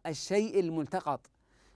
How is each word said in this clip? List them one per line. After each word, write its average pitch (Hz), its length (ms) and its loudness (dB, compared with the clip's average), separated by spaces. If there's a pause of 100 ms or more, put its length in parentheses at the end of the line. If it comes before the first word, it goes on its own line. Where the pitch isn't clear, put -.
الشيء 196 540 0
الملتقط، 160 640 -2 (500)